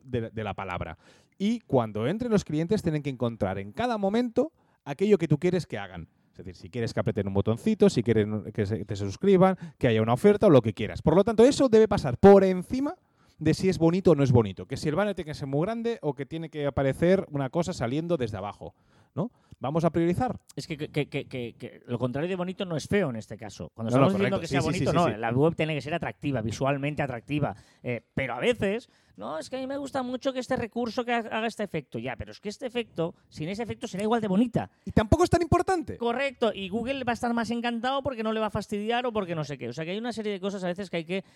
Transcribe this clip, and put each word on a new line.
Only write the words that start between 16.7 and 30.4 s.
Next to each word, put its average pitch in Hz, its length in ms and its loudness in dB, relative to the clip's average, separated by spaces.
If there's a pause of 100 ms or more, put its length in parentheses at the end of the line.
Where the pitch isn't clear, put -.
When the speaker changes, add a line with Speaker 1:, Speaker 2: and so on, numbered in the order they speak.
Speaker 1:
una 139 180 -4
cosa 175 220 -4
saliendo 160 460 -2
desde 107 200 -4
abajo, 95 380 -12 (380)
¿no? 185 180 -6 (260)
Vamos 156 280 -2
a 165 40 4
priorizar. 180 480 0 (200)
Speaker 2:
Es 139 100 -10
que, 160 80 -8
que, 143 140 -8
que, 143 180 -2
que, 143 200 -8 (300)
que - 300 -16
lo 120 100 -4
contrario 127 320 -2
de 196 60 -4
bonito 180 300 -6
no 175 100 -6
es - 120 -6
feo 196 220 2
en 117 60 -6
este 110 220 -10
caso. 98 360 -12
Cuando 113 180 -6
Speaker 1:
No, 131 100 6
no, 156 60 6
Speaker 2:
estamos 190 120 2
diciendo 196 180 0
Speaker 1:
correcto. - 40 -4
Speaker 2:
que 165 60 -8
sea - 140 0
Speaker 1:
Sí, - 60 0
sí, 151 120 0
sí, 202 60 0
Speaker 2:
bonito, 196 60 2 (140)
Speaker 1:
sí, 151 60 2
Speaker 2:
no, 107 40 -4
Speaker 1:
sí. 104 60 -10
Speaker 2:
la 117 100 -2
web 147 240 2
tiene 160 180 -2
que 147 80 -4
ser 143 120 -8
atractiva, 139 480 -4
visualmente 139 600 -2
atractiva. 127 540 -4 (260)
Eh, 120 200 -6 (120)
pero 127 200 -2
a 123 80 -8
veces, 214 480 -2 (260)
"No, 254 240 -10
es 294 100 -12
que 262 60 -10
a 262 40 -6
mí 262 60 -8
me 277 120 -6
gusta 269 260 -6
mucho 254 300 -4
que 254 60 -6
este 247 180 -4